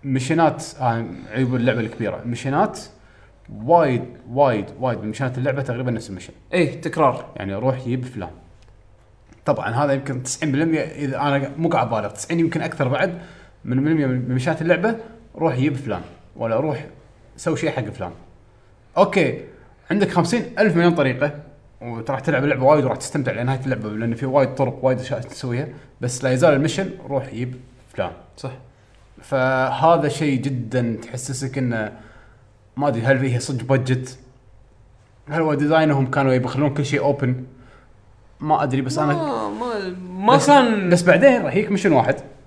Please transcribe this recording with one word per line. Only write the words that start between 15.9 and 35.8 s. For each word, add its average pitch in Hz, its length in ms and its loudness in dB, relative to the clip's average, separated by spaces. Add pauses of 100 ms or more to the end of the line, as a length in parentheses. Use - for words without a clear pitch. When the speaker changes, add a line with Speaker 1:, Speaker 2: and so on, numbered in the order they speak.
Speaker 1:
ولا 113 200 -2
روح 143 300 -4 (520)
سوي 160 200 -4
شيء 160 140 -2
حق 123 120 -6
فلان. 98 280 -10 (840)
أوكي، 185 420 2 (520)
عندك 190 200 2
خمسين 202 340 2 (140)
ألف 196 160 4
مليون 170 200 4
طريقة، 135 360 0 (500)
وراح 120 380 -6
تلعب 135 240 0
اللعبة 131 220 2
وايد 143 200 6
وراح 117 120 0
تستمتع 127 340 -4
لنهاية 127 340 -2
اللعبة، 110 240 -2
لأن 113 260 -4
في 135 100 -6
وايد 131 300 2
طرق، 123 260 -2
وايد 131 180 2
أشياء 143 200 -6
تسويها، 123 480 -6 (340)
بس - 220 -6
لا 131 80 2
يزال 143 220 6
المشن 160 360 0 (200)
روح 135 200 -2
جيب 123 260 -8 (380)
فلان. 87 180 -4 (260)
Speaker 2:
صح. 131 140 -12 (680)
Speaker 1:
فهذا 135 880 2
شيء 139 300 0
جدًا 117 640 -2
تحسسك 127 540 -8
إنه 113 340 -2 (840)
ما 143 100 0
أدري 117 140 0
هل 127 180 4
فيها 123 200 0
صدق 127 240 -6
بادجت؟ 127 540 -2 (1120)
هل 160 120 -2
هو 156 120 2
ديزاينهم 147 580 4